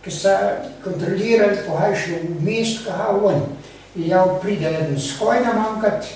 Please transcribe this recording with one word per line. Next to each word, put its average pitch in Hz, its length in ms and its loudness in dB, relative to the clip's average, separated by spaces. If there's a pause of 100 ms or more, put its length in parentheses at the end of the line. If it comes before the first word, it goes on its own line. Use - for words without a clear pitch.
ke 175 80 -12
so 196 220 2 (520)
kontrolirali, 202 720 2 (100)
ko - 120 -4 (100)
je - 80 0
šlo 170 280 -4
v 160 200 -4
mest, 226 400 -2
ka 196 80 -6
ha 160 200 -4
on. 202 320 2 (500)
Ja, 175 300 4 (180)
pride 180 260 -2
eden 156 320 -2
s - 180 -6
kojna 233 360 2
manjkat 214 500 0 (120)